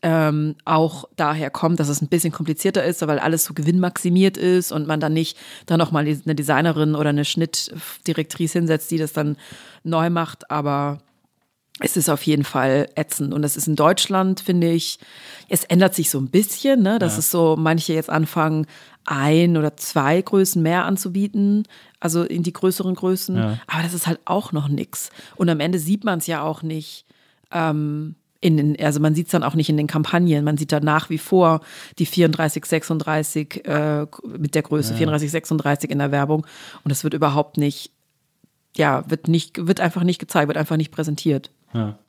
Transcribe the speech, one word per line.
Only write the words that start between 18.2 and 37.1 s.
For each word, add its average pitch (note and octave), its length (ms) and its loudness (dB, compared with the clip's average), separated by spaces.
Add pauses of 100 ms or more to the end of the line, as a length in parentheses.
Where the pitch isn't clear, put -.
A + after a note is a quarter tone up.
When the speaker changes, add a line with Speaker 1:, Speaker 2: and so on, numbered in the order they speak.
Speaker 1:
ein D#3 520 4
oder D3+ 200 0
zwei D#3 440 0
Größen F#3+ 420 0
mehr E3+ 220 0
anzubieten, G3+ 800 0 (360)
also E3+ 240 0
in F3 180 -4
die E3+ 100 -2
größeren F#3 440 -2
Größen, F#3 400 -2
Speaker 2:
Ja. A2 220 -2 (100)
Speaker 1:
aber D#3+ 160 -4
das E3+ 100 -4
ist E3+ 140 -4
halt E3 160 -2
auch - 280 -2
noch D3 160 -2
nix - 420 -6 (260)
und F3 120 2
am D#3+ 120 2
Ende F3 180 0
sieht F#3 260 -2
man's F3+ 220 -2
ja D#3+ 160 -2
auch D#3 220 -4
nicht, D#3 400 -10 (480)
ähm, D3+ 640 -2 (280)
in E3 120 6
den, D3+ 280 2
also D3+ 140 2
man D#3 160 4
sieht's D#3+ 160 -4
dann E3 140 2
auch C#3 100 -2
nicht D#3+ 140 2
in D3+ 80 2
den D3+ 100 0
Kampagnen, D#3 580 2
man D3+ 120 0
sieht D3 160 -2
da D3 80 2
nach D3+ 300 0
wie D#3 80 -4
vor E3 420 4 (380)
die E3 80 2
vierunddreißig, D#3 580 2
sechsunddreißig, D#3 1040 -4
äh, D3+ 400 -2 (320)
mit D3+ 180 -4
der D3+ 60 2
Größe D3 300 -2
Speaker 2:
Ja. A2+ 60 -4
Speaker 1:
vierunddreißig, D3+ 320 0
sechsunddreißig D3+ 600 -2
in C#3+ 80 -2
der C#3+ 120 0
Werbung C#3+ 340 0 (400)
und D3 60 -2
das C3+ 140 -2
wird D3+ 100 -2